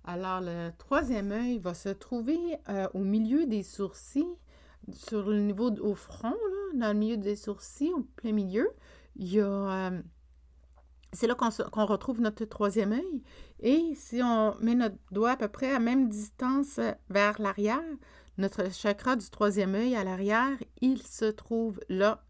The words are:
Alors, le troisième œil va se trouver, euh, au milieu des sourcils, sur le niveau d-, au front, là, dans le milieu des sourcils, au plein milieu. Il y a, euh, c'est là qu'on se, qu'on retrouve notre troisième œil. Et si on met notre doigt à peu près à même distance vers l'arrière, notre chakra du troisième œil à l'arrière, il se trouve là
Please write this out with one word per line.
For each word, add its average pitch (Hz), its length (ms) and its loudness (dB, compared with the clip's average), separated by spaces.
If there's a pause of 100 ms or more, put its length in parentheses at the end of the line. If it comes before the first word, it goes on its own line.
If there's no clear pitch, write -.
Alors, 185 360 -4
le 170 380 -6
troisième 240 520 0
œil 240 280 -2
va 175 160 -4
se 196 160 -6
trouver, 240 480 -2 (320)
euh, 196 240 -2
au 190 60 -2
milieu 220 440 2
des 214 180 0
sourcils, 294 760 -4 (520)
sur 208 380 -4
le 214 120 4
niveau 208 280 2
d-, 208 140 -2
au 202 120 2
front, - 360 -8
là, 392 560 -2
dans 208 80 2
le 208 40 2
milieu 220 200 0
des 202 180 -2
sourcils, 247 560 -4
au 302 120 0 (120)
plein 220 160 -4
milieu. 214 380 2 (460)
Il 185 180 -4
y 214 60 6
a, 202 60 4
euh, 190 540 -2 (1120)
c'est 226 140 -2
là 240 80 2
qu'on 240 160 2
se, - 120 -6
qu'on 214 220 0
retrouve 214 380 0
notre 214 240 0
troisième 202 480 2
œil. 320 280 -4 (360)
Et 320 360 2
si - 280 -4
on 226 380 4
met 226 140 4
notre 226 220 2 (140)
doigt 220 220 4
à 262 40 2
peu 220 120 -2
près 262 260 -2
à 254 40 2
même 247 300 4
distance 254 720 -2 (300)
vers 208 280 4
l'arrière, 208 440 0 (560)
notre 190 340 -2
chakra 208 440 0
du 202 120 -6
troisième 196 460 2
œil 240 220 2
à 196 80 -2
l'arrière, 208 520 2 (240)
il 262 220 2
se - 240 -4
trouve 220 520 -2 (120)
là 196 400 2